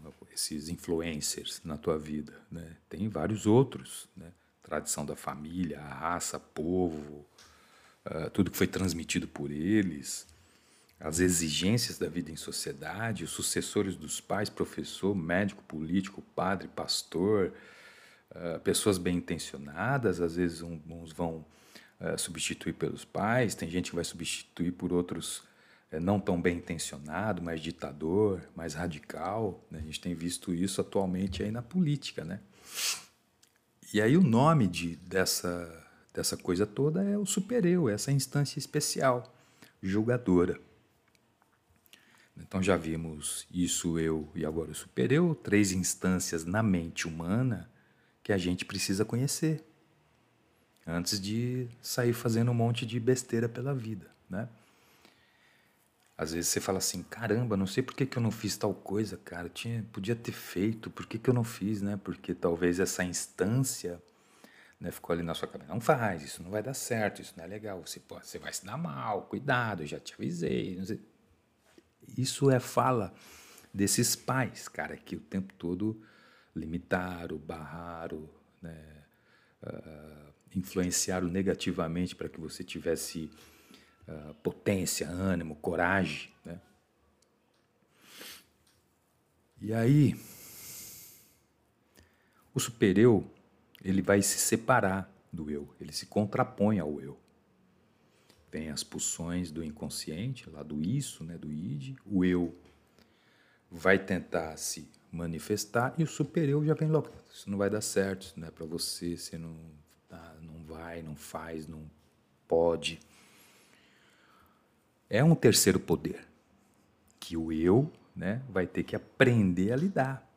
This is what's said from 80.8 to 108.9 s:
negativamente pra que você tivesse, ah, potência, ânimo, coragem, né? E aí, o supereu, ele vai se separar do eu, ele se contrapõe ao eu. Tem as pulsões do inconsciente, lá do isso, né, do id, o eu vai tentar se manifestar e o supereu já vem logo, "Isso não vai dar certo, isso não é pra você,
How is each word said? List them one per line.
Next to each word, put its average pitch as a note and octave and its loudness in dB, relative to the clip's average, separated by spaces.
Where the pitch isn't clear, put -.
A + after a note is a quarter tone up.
negativamente F2+ 0
pra D#2+ -6
que - -14
você D#2 -10
tivesse, D#2+ -4
ah, D2+ -12
potência, F2 0
ânimo, F2 0
coragem, F2 2
né? F2 -14
E G#2 -4
aí, B2+ 8
o - 0
supereu, G#2+ 6
ele F#2+ 2
vai G2 6
se - 0
separar G2 2
do D#2 -6
eu, D2 -6
ele D2 -14
se - -8
contrapõe G#2 2
ao D2+ -2
eu. C#2 -12
Tem D#2 -6
as C#2+ -6
pulsões E2+ -4
do E2 -6
inconsciente, E2 -6
lá D2 -12
do D2+ -4
isso, A#2+ -2
né, E2 -10
do D2+ -8
id, C3 -6
o G2 2
eu F2 4
vai F2+ 4
tentar E2 -2
se - -8
manifestar F2 -2
e E3 4
o D#3 2
supereu D3 0
já D3+ 4
vem D#3 0
logo, D3+ 2
"Isso - -12
não G2 -2
vai G2+ 4
dar G#2+ -2
certo, F#2+ 0
isso - -14
não E2 -8
é - -14
pra D#2+ -12
você, E2+ -4